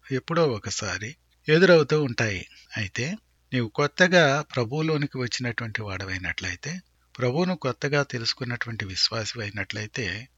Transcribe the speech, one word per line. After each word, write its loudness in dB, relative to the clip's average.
ఎప్పుడో 2
ఒకసారి -6
ఎదురవుతూ 6
ఉంటాయి. -2
అయితే -4
నీవు 0
కొత్తగా 4
ప్రభువులోనికి -2
వచ్చినటువంటి -6
వాడవైనట్లయితే, -6
ప్రభువును 0
కొత్తగా -2
తెలుసుకున్నటువంటి -6
విశ్వాసివైనట్లయితే -4